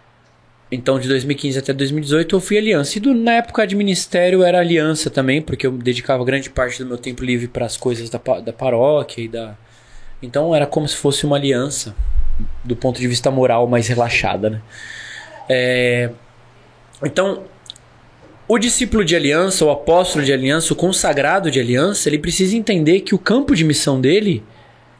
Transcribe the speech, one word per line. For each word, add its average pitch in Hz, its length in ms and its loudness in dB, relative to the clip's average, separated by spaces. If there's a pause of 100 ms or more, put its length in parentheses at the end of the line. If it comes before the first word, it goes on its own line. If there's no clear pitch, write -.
(720)
Então, 127 300 -2
de 123 80 -6
dois 131 160 0
mil 143 100 -2
e 139 40 -12
quinze 135 200 -2
até 135 140 -4
dois 135 180 -2
mil 151 100 -2
e - 20 -4
dezoito 160 340 0
eu 185 40 2
fui 208 180 0
aliança. 208 400 0
E - 20 -8
do, 269 140 2
na 233 180 2
época 233 340 0
de 190 80 -4
ministério 185 680 2
era 180 180 4
aliança 160 480 2
também, 131 320 0
porque 135 260 -4
eu 127 60 0
dedicava 123 500 -2
grande 131 280 -2
parte 127 320 -4
do 127 40 -10
meu 123 120 -8
tempo 123 260 -10
livre 120 240 -2
pras 120 300 -6
coisas 117 320 -4
da 117 80 -6
pa-, 113 220 -2
da 113 120 -10
paróquia 131 720 0
e 113 60 -8
da, 113 280 -10 (680)
então 147 320 0
era 147 120 2
como 151 200 -2
se - 100 -6
fosse - 280 0
uma 143 120 2
aliança 135 600 -2 (640)
do 123 140 -4
ponto 127 240 -2
de 123 80 0
vista 120 220 0
moral 123 360 2
mais 117 220 2
relaxada, 107 640 0
né? 110 100 -6 (880)
É... 123 600 0 (960)
Então, 185 400 -2 (1040)
o 226 100 4
discípulo 220 460 0
de 160 100 0
aliança, 165 500 2
o 151 60 6
apóstolo 160 540 2
de 135 80 2
aliança, 139 400 0
o - 40 -4
consagrado 170 760 0
de 131 100 2
aliança, 135 480 0
ele 151 100 0
precisa 185 380 0
entender 190 440 2
que 190 140 -2
o 185 40 4
campo 269 360 2
de 160 100 2
missão 143 360 0
dele 160 420 2 (580)